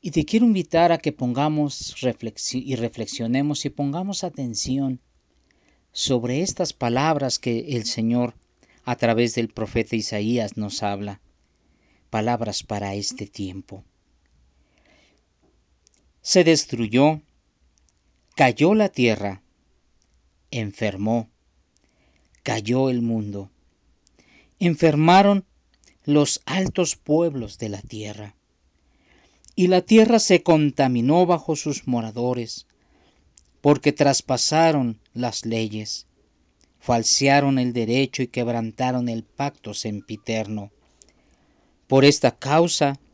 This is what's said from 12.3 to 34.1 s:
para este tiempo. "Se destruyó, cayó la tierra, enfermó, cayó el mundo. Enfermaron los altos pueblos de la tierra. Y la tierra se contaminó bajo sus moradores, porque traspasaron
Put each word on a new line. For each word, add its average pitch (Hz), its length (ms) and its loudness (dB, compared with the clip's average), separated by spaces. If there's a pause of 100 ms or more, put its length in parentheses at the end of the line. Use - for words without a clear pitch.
para 101 320 -6
este 101 320 -8
tiempo. 95 560 -12 (2500)
"Se 180 240 2
destruyó, 147 760 2 (1160)
cayó 139 380 4
la 214 120 2
tierra, 101 540 -2 (1080)
enfermó, 107 800 -4 (1120)
cayó 120 480 -2
el 123 120 -2
mundo. 104 500 -6 (1080)
Enfermaron 175 840 4 (640)
los 147 400 2
altos 185 500 -2
pueblos 147 640 -2
de 113 100 -8
la 101 140 -8
tierra. 104 520 -14 (1200)
Y 180 120 2
la 180 140 4
tierra 220 380 6
se 180 220 4
contaminó 143 840 4
bajo 165 320 -2
sus - 280 -6
moradores, 120 800 -4 (960)
porque 143 320 4
traspasaron 139 1120 0 (120)